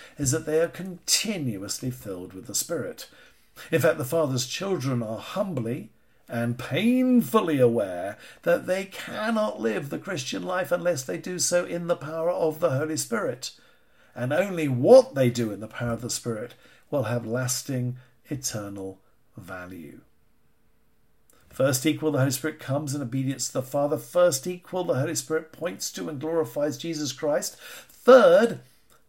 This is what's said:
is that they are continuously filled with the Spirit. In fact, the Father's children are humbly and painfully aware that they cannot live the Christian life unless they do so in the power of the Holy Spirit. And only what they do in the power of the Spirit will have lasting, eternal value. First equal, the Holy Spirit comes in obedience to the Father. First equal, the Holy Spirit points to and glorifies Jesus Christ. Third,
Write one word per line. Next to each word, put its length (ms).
is 120
that 140
they 140
are 80
continuously 1200
filled 440
with 140
the 80
Spirit. 540
In 100
fact, 160
the 80
Father's 400
children 560
are 180
humbly 680
and 300
painfully 1000
aware 580
that 220
they 200
cannot 720
live 300
the 100
Christian 440
life 280
unless 320
they 140
do 200
so 280
in 220
the 80
power 340
of 300
the 120
Holy 260
Spirit. 540
And 160
only 360
what 480
they 140
do 220
in 80
the 80
power 240
of 100
the 80
Spirit 440
will 140
have 220
lasting, 720
eternal 680
value. 640
First 360
equal, 260
the 60
Holy 140
Spirit 280
comes 360
in 80
obedience 420
to 80
the 80
Father. 360
First 500
equal, 360
the 160
Holy 140
Spirit 380
points 400
to 180
and 100
glorifies 600
Jesus 320
Christ. 460
Third, 760